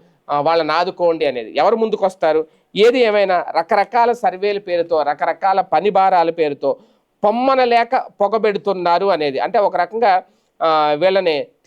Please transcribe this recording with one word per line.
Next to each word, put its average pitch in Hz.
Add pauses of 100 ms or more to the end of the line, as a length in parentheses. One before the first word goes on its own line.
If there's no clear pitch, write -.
(300)
ఆ, 147
వాళ్ళని 160
ఆదుకోండి 170
అనేది. 117
ఎవరు 185
ముందుకొస్తారు? 190 (280)
ఏది 240
ఏమైనా 202 (120)
రకరకాల 202
సర్వేల 202
పేరుతో, 170
రకరకాల 165
పని 180
భారాల 185
పేరుతో 147 (460)
పొమ్మన 254
లేక 233
పొగబెడుతున్నారు 196
అనేది. 151
అంటే 214
ఒక 196
రకంగా, 185 (380)
ఆ, 156
వీళ్ళని 175 (220)